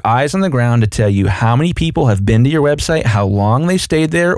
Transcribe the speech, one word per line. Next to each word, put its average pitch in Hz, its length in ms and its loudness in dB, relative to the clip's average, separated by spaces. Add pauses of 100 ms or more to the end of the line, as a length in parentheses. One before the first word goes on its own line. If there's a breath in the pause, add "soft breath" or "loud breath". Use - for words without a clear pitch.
eyes 131 300 0
on 190 60 -2
the 190 80 0
ground 120 340 0
to 104 40 0
tell 107 220 -2
you 98 180 0
how 117 280 0
many 165 180 0
people 160 320 -2
have 98 180 0
been 113 200 2
to 135 80 2
your 156 100 0
website, 147 440 0
how 104 200 0
long 104 400 0
they 185 140 0
stayed 160 320 -2
there, 175 260 0